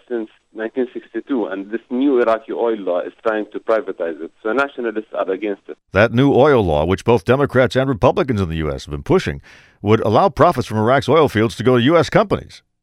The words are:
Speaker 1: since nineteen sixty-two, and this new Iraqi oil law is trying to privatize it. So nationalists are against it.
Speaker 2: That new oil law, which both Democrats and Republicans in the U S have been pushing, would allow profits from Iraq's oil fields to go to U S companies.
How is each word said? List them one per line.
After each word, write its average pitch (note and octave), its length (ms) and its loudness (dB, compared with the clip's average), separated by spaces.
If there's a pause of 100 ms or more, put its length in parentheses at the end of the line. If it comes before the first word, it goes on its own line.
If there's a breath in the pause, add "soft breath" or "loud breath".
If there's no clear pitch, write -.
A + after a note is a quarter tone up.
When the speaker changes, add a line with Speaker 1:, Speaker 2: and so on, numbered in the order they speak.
Speaker 1:
since A#2 200 -6 (260)
nineteen A2 380 -6
sixty-two, A2+ 540 -6
and G2 240 -10
this A2+ 180 -6
new B2+ 320 2
Iraqi A2+ 320 -2
oil A2+ 240 -2
law G2+ 220 -4
is - 140 -8 (100)
trying G#2+ 280 -2
to G2 80 -12
privatize F2+ 600 -4
it. E2 100 -12 (120)
So A2 100 -4
nationalists A#2+ 580 -6
are F#2 200 -4
against G2 360 -8
it. - 120 -18 (140)
Speaker 2:
That A2 200 2
new C3+ 180 4
oil B2 320 4
law, D#2 220 0
which F#2 200 -2
both A#2 200 2
Democrats B2 500 2
and C3+ 140 0
Republicans C3 500 0
in F#2 100 -2
the D#2+ 80 -4
U D2+ 140 -2
S C2+ 140 -10
have D2 60 -16
been D2 100 -6
pushing, E2 400 -2 (400 soft breath)
would G#2+ 200 4
allow C#3 280 2
profits D#3+ 380 2
from A2 100 -6
Iraq's A#2+ 320 2
oil D3+ 180 4
fields A2 280 0
to - 80 -6
go B2 140 4
to A#2 60 4
U D#3+ 140 4
S D3+ 140 0
companies. F#3+ 500 -2 (220)